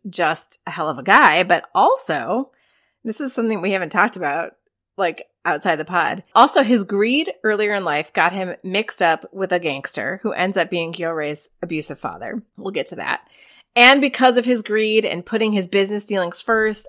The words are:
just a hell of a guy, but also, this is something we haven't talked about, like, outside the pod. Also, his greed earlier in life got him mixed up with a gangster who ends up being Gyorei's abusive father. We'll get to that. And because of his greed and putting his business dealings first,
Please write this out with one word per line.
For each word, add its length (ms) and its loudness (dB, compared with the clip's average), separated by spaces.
just 600 -2
a 40 -10
hell 180 -4
of 100 -6
a 40 -12
guy, 380 4
but 320 2
also, 800 0
this 160 -6
is 140 -6
something 280 -2
we 100 -2
haven't 200 -4
talked 240 0
about, 360 -6
like, 280 -2
outside 320 -2
the 80 -6
pod. 380 -2
Also, 300 6
his 200 2
greed 480 0
earlier 300 0
in 120 -2
life 280 -2
got 200 2
him 300 -6
mixed 380 -4
up 320 2
with 180 -4
a 80 0
gangster 640 -6
who 100 -2
ends 240 -2
up 120 0
being 220 -4
Gyorei's 580 -6
abusive 380 -6
father. 380 -10
We'll 140 -10
get 160 -4
to 100 -10
that. 240 -4
And 260 8
because 360 4
of 80 2
his 160 0
greed 440 2
and 200 -6
putting 280 0
his 140 0
business 380 0
dealings 360 -2
first, 480 0